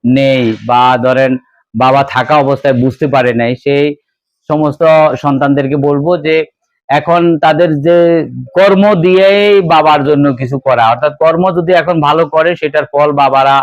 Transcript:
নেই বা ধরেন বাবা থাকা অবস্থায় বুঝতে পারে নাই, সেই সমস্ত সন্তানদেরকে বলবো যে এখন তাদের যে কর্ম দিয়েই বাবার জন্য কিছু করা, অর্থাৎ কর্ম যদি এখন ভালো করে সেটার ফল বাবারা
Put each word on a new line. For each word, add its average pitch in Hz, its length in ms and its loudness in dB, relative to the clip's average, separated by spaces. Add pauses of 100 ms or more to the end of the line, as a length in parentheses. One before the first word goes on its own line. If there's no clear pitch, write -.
নেই 131 380 0 (240)
বা 123 160 0 (140)
ধরেন 127 360 0 (420)
বাবা 131 300 0
থাকা 127 320 -2
অবস্থায় 135 440 0
বুঝতে 131 260 -2
পারে 127 280 0
নাই, 117 220 -2
সেই 143 300 -2 (640)
সমস্ত 151 320 -2 (340)
সন্তানদেরকে 139 600 -2
বলবো 143 420 -2
যে 156 180 -2 (520)
এখন 170 340 0 (160)
তাদের 160 320 0 (100)
যে 170 160 2 (580)
কর্ম 196 300 2 (100)
দিয়েই 196 640 2
বাবার 156 440 2
জন্য 143 220 0 (100)
কিছু 131 220 -6
করা, 123 300 0
অর্থাৎ 135 320 -2
কর্ম 165 300 0
যদি 170 220 -2
এখন 170 280 0
ভালো 147 260 0
করে 160 300 0
সেটার 147 300 -4
ফল 147 260 -2
বাবারা 139 500 2